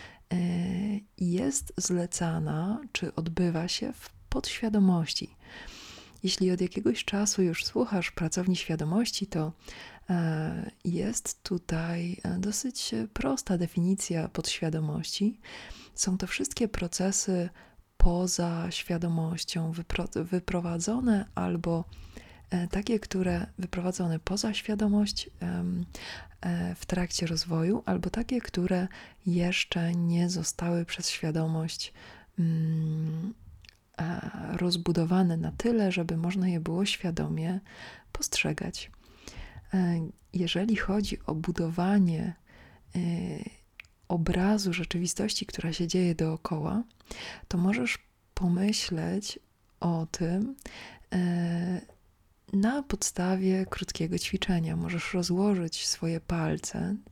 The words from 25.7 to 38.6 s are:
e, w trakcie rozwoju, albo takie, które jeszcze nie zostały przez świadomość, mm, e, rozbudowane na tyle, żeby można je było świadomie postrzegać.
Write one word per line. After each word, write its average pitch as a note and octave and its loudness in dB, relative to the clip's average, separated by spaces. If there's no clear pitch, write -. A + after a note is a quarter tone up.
e, F3 -2
w - -12
trakcie F3 -2
rozwoju, E3+ 0
albo F#3 0
takie, A#3+ -2
które F3+ 0
jeszcze F3 2
nie E3+ 4
zostały E3+ 0
przez - -4
świadomość, D#3+ -2
mm, D#3+ 0
e, E3+ -4
rozbudowane F3 4
na D#3+ 0
tyle, A3 4
żeby F3 0
można F#3 2
je F3 2
było E3 0
świadomie E3 0
postrzegać. - -2